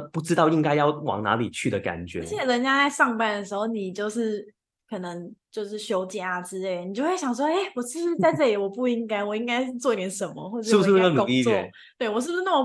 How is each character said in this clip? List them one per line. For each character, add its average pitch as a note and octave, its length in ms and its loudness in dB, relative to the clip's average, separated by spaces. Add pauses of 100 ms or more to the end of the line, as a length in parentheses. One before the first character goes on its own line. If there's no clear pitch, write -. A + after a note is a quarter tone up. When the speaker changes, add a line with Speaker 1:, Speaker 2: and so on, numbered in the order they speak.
(120)
Speaker 1:
不 D#3+ 80 -4
知 E3 160 -2
道 D#3+ 140 6
应 D#3+ 120 2
该 D3 140 2
要 D3 140 4
往 C3+ 340 -2
哪 G#2+ 140 2
里 A#2 120 0
去 - 200 -4
的 G2+ 100 -2
感 F2 260 -6
觉。 F2+ 140 -8
Speaker 2:
而 E2 60 -6
且 F#4+ 180 -4
人 B3 180 2
家 C4+ 220 2
在 C#4 100 0
上 B3 240 2
班 G#3+ 220 0
的 G3 60 -8
时 G3 100 -8
候， G#3 100 -2
你 G3+ 280 -4
就 G#3 160 -4
是 A3 360 -4 (440)
可 G3+ 100 -8
能 F3 340 -10 (160)
就 G#3+ 140 -8
是 G#3 160 -8
休 F#3+ 260 -2
假 F3+ 360 -6
之 F#3 180 -10
类， F#3 260 -4
你 F#3+ 80 -8
就 A3+ 80 -4
会 F4 140 2
想 C4+ 180 -2
说 C4 140 -2
，“哎， D#4+ 60 2 (200)
我 B3 80 -6
是 D4+ 220 -6
不 F4 60 2
是 E4 80 -2
在 D#4+ 160 4
这 D4 140 4
里 G#3 100 4
我 G3 100 0
不 A#3+ 220 -2
应 A#3 180 -2
该， G#3 160 -2
Speaker 1:
<laughs> - 0 -
Speaker 2:
我 G#3 100 -4
应 A3+ 120 -4
该 A#3+ 180 -2 (100)
做 A#3 220 0
点 F#3+ 160 -4
什 F#3 160 -6
么， D#3 220 -10
或 A3+ 120 -6
者 A3 80 -6
Speaker 1:
是 A3 60 6
不 F#3+ 80 8
是 F#3+ 160 8
要 F#3 80 6
努 C#3+ 180 4
力 B2+ 140 4
一 B2 60 4
点？ G#3+ 100 4
Speaker 2:
我 F2+ 60 2
应 - 0 -
该 - 20 -4
工 - 80 -10
作。” - 60 -20 (200)
对 A3+ 160 -2
，“我 A3+ 60 2
是 D#4+ 120 -4
不 F4 60 0
是 F#4 60 0
那 F#4+ 80 0
么 C#4 140 4